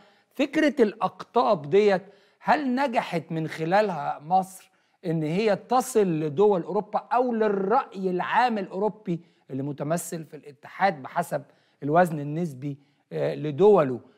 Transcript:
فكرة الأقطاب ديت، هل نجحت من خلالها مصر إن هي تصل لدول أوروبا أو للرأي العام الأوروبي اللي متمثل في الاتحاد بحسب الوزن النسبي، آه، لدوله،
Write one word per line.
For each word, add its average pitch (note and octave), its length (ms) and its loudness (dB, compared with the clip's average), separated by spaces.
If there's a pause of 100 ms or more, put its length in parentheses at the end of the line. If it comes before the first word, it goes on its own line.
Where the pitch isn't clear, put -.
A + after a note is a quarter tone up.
(340)
فكرة D4 480 2
الأقطاب F#3+ 880 0
ديت، G3 320 4 (380)
هل B3+ 340 0
نجحت A3+ 560 -2
من D#3+ 180 -4
خلالها D#3+ 760 -2
مصر F#3 480 -2 (360)
إن D#3+ 160 -2
هي F#3 340 0
تصل A#3+ 500 0
لدول E3 560 2
أوروبا F#3 360 -4
أو B3 360 0
للرأي G3 760 0
العام F#3 480 0
الأوروبي F#3 600 -4 (300)
اللي C3+ 120 -6
متمثل D#3 600 -6
في D3+ 120 -20
الاتحاد D3 640 -4
بحسب D#3 400 -4 (400)
الوزن D#3+ 380 2
النسبي، C#3+ 580 -6 (340)
آه، D3+ 220 -2
لدوله، D3 640 4 (180)